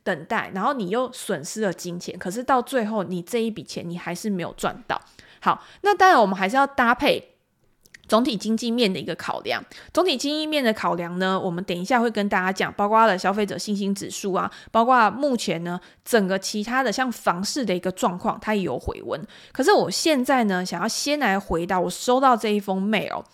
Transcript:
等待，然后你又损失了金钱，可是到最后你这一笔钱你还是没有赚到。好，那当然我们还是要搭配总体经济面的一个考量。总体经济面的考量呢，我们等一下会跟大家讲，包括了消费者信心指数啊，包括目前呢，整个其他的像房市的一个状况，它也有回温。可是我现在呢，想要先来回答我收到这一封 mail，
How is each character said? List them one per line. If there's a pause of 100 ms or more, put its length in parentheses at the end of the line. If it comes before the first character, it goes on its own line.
等
待，
然
后
你
又
损
失
了
金
钱，
可
是
到
最
后
你
这
一
笔
钱
你
还
是
没
有
赚
到。 (420)
好， (200)
那
当
然
我
们
还
是
要
搭
配 (720)
总
体
经
济
面
的
一
个
考
量。 (300)
总
体
经
济
面
的
考
量
呢，
我
们
等
一
下
会
跟
大
家
讲，
包
括
了
消
费
者
信
心
指
数
啊， (200)
包
括
目
前
呢， (240)
整
个
其
他
的
像
房
市
的
一
个
状
况，
它
也
有
回
温。 (340)
可
是
我
现
在
呢，
想
要
先
来
回
答
我
收
到
这
一
封
mail，